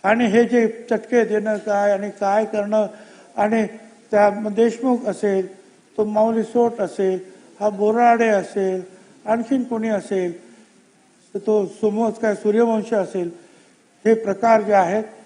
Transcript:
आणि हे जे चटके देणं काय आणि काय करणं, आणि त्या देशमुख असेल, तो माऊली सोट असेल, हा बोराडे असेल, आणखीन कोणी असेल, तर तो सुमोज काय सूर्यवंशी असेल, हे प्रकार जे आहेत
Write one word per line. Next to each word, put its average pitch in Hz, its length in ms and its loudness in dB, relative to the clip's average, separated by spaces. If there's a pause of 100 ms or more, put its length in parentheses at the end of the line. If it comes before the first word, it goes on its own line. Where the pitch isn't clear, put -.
आणि 226 220 2
हे 226 200 4
जे 226 440 0
चटके 226 360 0
देणं 214 320 -2
काय 202 340 0
आणि 202 180 -2 (100)
काय 208 260 0
करणं, 208 420 -2 (500)
आणि 214 280 0 (460)
त्या 208 180 4
देशमुख 226 680 0 (100)
असेल, 190 480 -2 (420)
तो 214 80 0
माऊली 220 380 0
सोट 233 360 0
असेल, 190 400 -2 (400)
हा 208 100 0
बोराडे 226 580 2
असेल, 190 540 -2 (440)
आणखीन 233 380 -2
कोणी 226 260 -4
असेल, 185 560 -4 (880)
तर 202 60 -6
तो 208 260 0
सुमोज 214 480 -2
काय 220 220 -2
सूर्यवंशी 220 600 0
असेल, 180 340 -4 (760)
हे 226 80 6
प्रकार 220 480 2
जे 202 120 0
आहेत 196 300 2 (220)